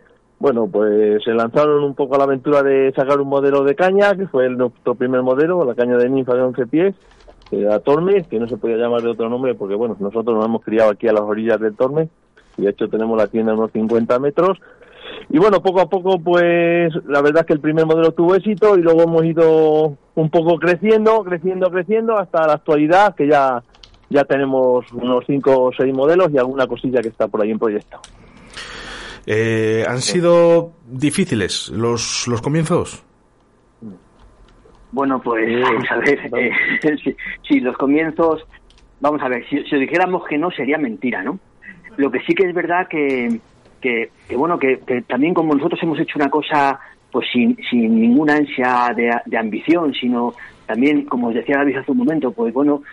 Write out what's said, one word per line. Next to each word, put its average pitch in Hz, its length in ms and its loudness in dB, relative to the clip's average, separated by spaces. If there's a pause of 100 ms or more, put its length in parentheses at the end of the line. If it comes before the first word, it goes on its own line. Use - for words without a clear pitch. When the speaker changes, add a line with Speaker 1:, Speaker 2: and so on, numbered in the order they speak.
(400)
Speaker 1:
bueno, 117 300 0
pues 104 520 2
se 117 100 -4
lanzaron 147 520 2
un 139 100 -4
poco 135 220 -2
a - 20 2
la 139 60 2
aventura 139 400 2
de 135 320 2
sacar 143 240 2
un 139 80 -4
modelo 139 340 2
de 139 140 2
caña, 196 400 2
que 190 100 -6
fue 127 200 0
el, 127 120 -4
nuestro 123 380 -4
primer 127 260 0
modelo, 151 420 0
la 117 120 -2
caña 123 200 0
de 123 120 2
ninfa 131 260 0
de 127 80 2
once 127 240 -2
pies, 180 300 0 (520)
que 98 120 -4
era 104 180 2
Tormes, 165 480 2
que 110 140 -4
no 117 80 -4
se 123 80 -6
podía 117 200 -2
llamar 120 260 0
de 117 80 -2
otro 113 180 -4
nombre 123 260 -2
porque, 101 220 -6
bueno, 110 240 -4
nosotros 110 340 -4
nos 107 120 0
hemos 113 180 -4
criado 110 260 2
aquí 104 160 -4
a 107 60 4
las 107 100 2
orillas 107 380 -2
del 107 160 -4
Tormes, 147 320 -2 (480)
y - 60 -6
de 98 80 2
hecho 104 180 -4
tenemos 110 280 -2
la 107 120 2
tienda 113 240 -2
a - 20 0
unos 110 160 -2
cincuenta 117 480 0
metros. 170 400 0 (720)
Y 147 100 0
bueno, 196 240 4
poco 190 180 2
a 175 80 2
poco, 190 300 0
pues, 170 760 2 (140)
la 143 160 0
verdad 151 200 4
es 160 40 -14
que 170 60 0
el 151 80 0
primer 156 260 0
modelo 160 260 4
tuvo 175 220 2
éxito 208 420 2
y 175 60 6
luego 165 200 6
hemos 165 220 4
ido 156 720 4 (200)
un 160 140 0
poco 170 280 2
creciendo, 214 640 2
creciendo, 180 480 -2
creciendo, 214 480 0
hasta 165 300 0
la 151 60 2
actualidad, 160 600 2
que 143 140 0
ya, 135 340 2 (460)
ya 139 160 2
tenemos 131 680 0
unos 123 340 -2
cinco 135 380 2
o 127 80 0
seis 135 220 -2
modelos 160 380 2
y 143 60 2
alguna 131 280 0
cosilla 123 340 -4
que 110 80 -4
está 110 200 -4
por 107 140 -2
ahí 107 80 -2
en 110 80 -4
proyecto. 107 400 -6 (1300)
Speaker 2:
Eh, 110 640 0
¿han 127 120 -4
Speaker 1:
Sí. - 140 -4
Speaker 2:
sido 170 580 4 (140)
difíciles 131 840 -2
los, 113 560 -4
los 117 160 -4
comienzos? 156 640 -4 (1900)
Speaker 3:
Bueno, 131 280 -2
pues, 113 260 -2
Speaker 1:
Sí, 117 160 -2
Speaker 3:
vamos 123 280 -2
a 117 60 -2
ver, 135 220 0 (120)
Speaker 1:
vamos. 120 160 -2
Speaker 3:
eh, - 520 -2
<laughs> - 60 -16
sí, 131 120 -4 (320)
sí, 139 120 2
los 123 160 -2
comienzos, 156 680 0 (560)
vamos 147 220 -2
a 131 60 -2
ver, 123 200 -4
si, 139 160 -4
si - 100 -4
os 139 60 2
dijéramos 175 460 0
que 151 120 -4
no 175 120 -2
sería 143 280 -2
mentira, 113 440 -4
¿no? 143 160 -6 (580)
Lo 139 140 0
que 123 100 -4
sí 170 140 -2
que 185 140 2
es 170 60 -4
verdad 175 340 -2
que, 127 520 -2 (400)
que, 117 300 -4 (180)
que 117 80 -6
bueno, 165 220 0
que, 131 280 0
que 120 160 -4
también 143 320 -2
como 160 200 0
nosotros 165 280 -2
hemos 160 180 -2
hecho - 180 -6
una 143 120 0
cosa, 143 500 -2 (320)
pues 120 200 -2
sin, 120 240 2 (140)
sin 113 300 2
ninguna 147 360 2
ansia 127 600 0
de, 117 140 0 (160)
de 117 120 -4
ambición, 175 560 -2
sino 120 400 -2 (320)
también, 139 380 0
como 123 240 -4
os 113 60 -4
decía 143 240 -2
David 139 200 0
hace 135 140 -6
un 127 60 0
momento, 151 340 -2
pues 233 220 -4
bueno, 143 280 0 (100)